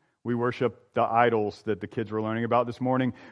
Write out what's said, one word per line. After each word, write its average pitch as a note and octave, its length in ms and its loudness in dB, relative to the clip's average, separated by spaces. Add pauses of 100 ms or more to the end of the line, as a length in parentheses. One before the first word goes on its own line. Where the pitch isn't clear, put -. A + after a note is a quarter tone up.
(260)
We A#2+ 100 -2
worship A#2+ 600 -4
the A#2 80 2
idols A2+ 600 2
that G#2 140 -2
the G#2 80 -8
kids G#2 240 -6
were A2 100 -2
learning A2 240 -2
about A#2 200 2
this A#2+ 160 -10
morning. B2+ 320 0 (180)